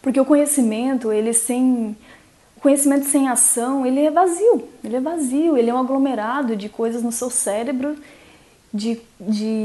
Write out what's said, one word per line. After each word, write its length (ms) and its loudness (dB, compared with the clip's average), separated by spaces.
Porque 200 0
o 40 6
conhecimento, 880 2
ele 220 0
sem, 640 0
o 40 -20
conhecimento 460 2
sem 220 2
ação, 560 0
ele 160 0
é 100 4
vazio, 580 2
ele 120 -4
é 40 0
vazio, 580 0
ele 100 4
é 60 0
um 40 0
aglomerado 800 -2
de 120 -8
coisas 340 -4
no 100 -4
seu 160 -6
cérebro, 680 -4
de, 300 -4
de 280 -4